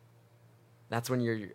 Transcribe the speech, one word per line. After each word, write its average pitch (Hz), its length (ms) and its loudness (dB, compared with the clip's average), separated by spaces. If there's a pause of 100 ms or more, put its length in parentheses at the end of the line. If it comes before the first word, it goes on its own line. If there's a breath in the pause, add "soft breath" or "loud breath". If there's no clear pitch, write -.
(880)
That's 117 200 -2
when 127 120 2
you're 110 340 0